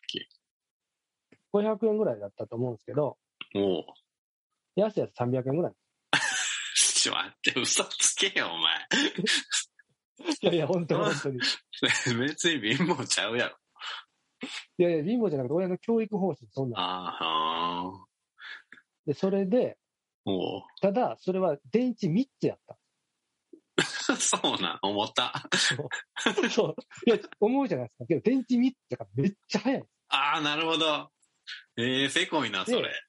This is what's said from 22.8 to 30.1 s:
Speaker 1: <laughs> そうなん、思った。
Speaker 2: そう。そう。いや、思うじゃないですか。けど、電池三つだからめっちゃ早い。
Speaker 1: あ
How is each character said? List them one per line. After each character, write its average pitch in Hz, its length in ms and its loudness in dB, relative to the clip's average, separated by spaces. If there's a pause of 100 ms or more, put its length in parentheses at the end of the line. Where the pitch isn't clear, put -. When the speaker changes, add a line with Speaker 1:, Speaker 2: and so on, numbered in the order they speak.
Speaker 1:
<laughs> - 400 0
そ - 220 0 (180)
う 98 40 -4
な 87 140 -2
ん、 - 80 -12
思 101 220 0
っ - 80 -6
た。 127 200 0 (240)
Speaker 2:
そ - 340 0 (560)
う。 - 40 2
そ 202 160 2
う。 151 100 -4 (300)
い 240 40 6
や、 208 80 6 (220)
思 247 200 2
う 262 80 0
じ 175 60 -2
ゃ 131 40 0
な 123 60 -4
い - 20 -10
で - 60 -14
す - 60 -20
か。 120 80 -12
け 165 80 0
ど、 131 60 0
電 262 200 2
池 240 180 0
三 262 140 4
つ - 40 -14 (140)
だ 123 80 -6
か 113 60 -12
ら - 100 -20
め 139 140 2
っ 196 40 -4 (160)
ち - 80 0
ゃ 202 40 0
早 254 180 0
い。 - 60 -10 (240)
Speaker 1:
あ 143 320 2